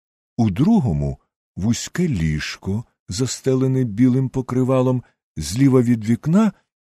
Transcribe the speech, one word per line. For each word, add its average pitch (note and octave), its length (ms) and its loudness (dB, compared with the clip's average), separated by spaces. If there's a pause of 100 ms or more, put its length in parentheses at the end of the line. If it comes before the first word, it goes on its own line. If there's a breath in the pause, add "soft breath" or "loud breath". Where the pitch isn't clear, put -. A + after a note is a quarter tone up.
(380)
у A2+ 120 2
другому G2 680 0 (380)
вузьке A#2 520 -2
ліжко, F#2 800 -4 (240)
застелене C3 720 -2
білим B2 460 0
покривалом, B2+ 760 -2 (340 soft breath)
зліва B2 440 2
від A#2 240 0
вікна E3 460 2 (320 soft breath)